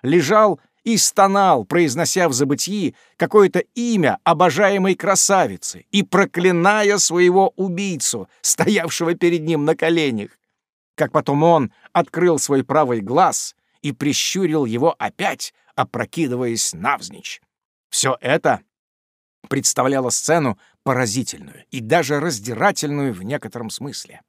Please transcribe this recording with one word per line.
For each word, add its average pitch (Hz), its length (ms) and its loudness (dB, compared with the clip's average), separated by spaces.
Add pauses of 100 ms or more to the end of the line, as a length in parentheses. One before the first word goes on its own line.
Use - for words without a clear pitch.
лежал 175 560 2 (240)
и 220 140 0
стонал, 196 640 2
произнося 165 640 0
в 139 60 0
забытии 147 640 -2 (220)
какое-то 185 420 4 (160)
имя 208 480 0
обожаемой 185 720 2
красавицы 180 960 0
и 196 120 2
проклиная 190 960 2
своего 180 580 2
убийцу, 180 720 -6 (140)
стоявшего 170 760 0
перед 170 280 0
ним 156 220 -2
на 160 100 2
коленях. 147 560 -2 (640)
Как - 160 -2
потом 147 320 0
он 160 300 4 (200)
открыл 170 460 0
свой 135 240 0
правый 127 380 0
глаз 131 540 -2 (260)
и 147 100 -6
прищурил 151 760 -2
его 120 320 0
опять, - 560 -8 (220)
опрокидываясь 120 1000 -4
навзничь. - 680 -8 (480)
Всё 131 320 -2
это 131 400 0 (880)
представляло 131 600 -2
сцену 147 480 0 (260)
поразительную 123 880 -4
и 123 80 -8
даже 143 400 0
раздирательную 139 960 -2
в 90 100 -12
некотором 117 460 -8
смысле. - 600 -14